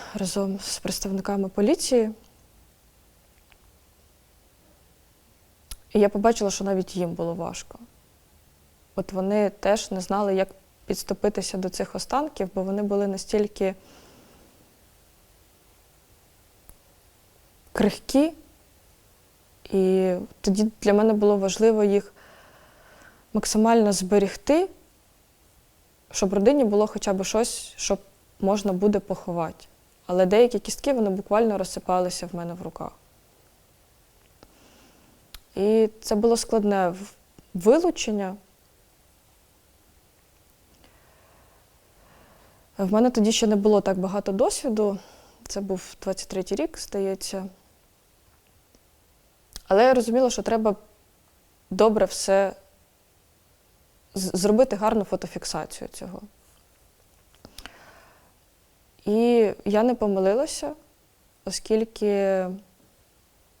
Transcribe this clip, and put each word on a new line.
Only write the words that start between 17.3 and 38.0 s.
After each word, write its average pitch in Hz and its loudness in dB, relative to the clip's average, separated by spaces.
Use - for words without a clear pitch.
крихкі. - 2
І 185 2
тоді 208 2
для 202 4
мене 214 6
було 208 4
важливо 214 2
їх 202 2
максимально 214 4
зберегти, 202 2
щоб 196 -2
родині 247 4
було 208 2
хоча 214 -4
б 190 -2
щось, - -4
щоб - -4
можна 202 0
буде 202 2
поховати. 175 -6
Але 185 4
деякі 220 4
кістки, - -4
вони 220 0
буквально 202 0
розсипалися 180 -4
в 185 -10
мене 170 -10
в 180 -16
руках. 165 -12
І 214 2
це - -4
було 226 2
складне 202 0
в-, 185 -10
вилучення. 214 0